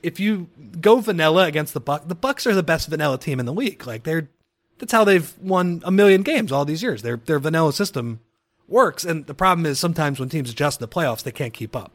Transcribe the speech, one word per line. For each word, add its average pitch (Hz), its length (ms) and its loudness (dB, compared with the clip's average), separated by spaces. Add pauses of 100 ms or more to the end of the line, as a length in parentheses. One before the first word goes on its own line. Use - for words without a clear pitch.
if 170 160 -6
you 196 300 -2 (320)
go 214 200 6
vanilla 175 460 4
against 151 280 -4
the 147 60 -6
Bucks, 147 260 -6
the 175 80 -8
Bucks 269 320 -4
are 226 80 2
the 190 80 2
best 165 260 -2
vanilla 151 300 -2
team 135 220 -6
in 123 60 -4
the 123 60 -6
league. 214 340 -6
Like, 110 160 -12
they're, 160 260 -4 (500)
that's 226 140 -6
how 220 120 6
they've 190 340 4
won 180 460 -2
a 180 60 -4
million 196 320 6
games 226 300 -2
all 143 120 0
these 156 180 -4
years. 156 200 -4
Their, 117 160 -4
their 147 200 -2
vanilla 156 340 2
system 120 480 -6 (460)
works. 208 380 2
And 160 220 -4
the 143 80 -14
problem 175 320 2
is 143 120 -2
sometimes 156 400 -2
when 131 120 -6
teams 135 200 -6
adjust 143 300 -2
in 123 40 -8
the 110 80 -10
playoffs, 135 300 -2
they 123 100 -10
can't 117 220 -8
keep - 220 -10
up. 104 180 -12